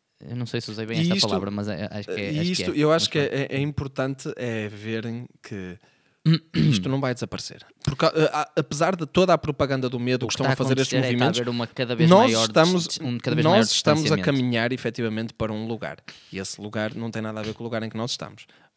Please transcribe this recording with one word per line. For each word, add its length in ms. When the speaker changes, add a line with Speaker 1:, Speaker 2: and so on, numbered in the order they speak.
Speaker 1:
eu 120
não 100
sei 160
se 80
usei 160
bem 140
Speaker 2:
E 20
Speaker 1:
esta 140
Speaker 2:
isto, 120
Speaker 1:
palavra, 220
mas 180
é, 240
acho 180
que 120
é, 120
Speaker 2:
e 60
Speaker 1:
acho 120
Speaker 2:
isto, 220
Speaker 1:
que 60
é. 40
Speaker 2:
eu 80
acho 140
Speaker 1:
Mas 60
Speaker 2:
que 160
Speaker 1:
pronto. 60
Speaker 2:
é, 60
é 20
importante 760
é 340
verem 580
que 360
Speaker 1:
<clears throat> 280
Speaker 2:
isto 340
não 140
vai 140
desaparecer. 500
Porque, 220
eh, 260
a-, 240
apesar 400
de 120
toda 260
a 40
propaganda 520
do 100
medo 260
Speaker 1:
O 20
Speaker 2:
que 80
Speaker 1:
que 60
Speaker 2:
estão 100
Speaker 1:
está 20
Speaker 2:
a 20
fazer 240
Speaker 1:
a 40
Speaker 2:
estes 100
Speaker 1:
acontecer 140
é 20
que 60
está 100
a 20
Speaker 2:
movimentos, 140
Speaker 1:
haver 80
uma 180
cada 280
vez 140
Speaker 2:
nós 220
Speaker 1:
maior 160
Speaker 2:
estamos, 400
Speaker 1:
dis-, 140
um 160
cada 180
vez 100
maior 120
Speaker 2:
nós 140
estamos 280
a 40
Speaker 1:
distanciamento. 220
Speaker 2:
caminhar 460
efetivamente 640
para 180
um 160
lugar. 300
E 80
esse 220
lugar 340
não 160
tem 100
nada 180
a 40
ver 120
com 80
o 20
lugar 180
em 60
que 80
nós 140
estamos. 340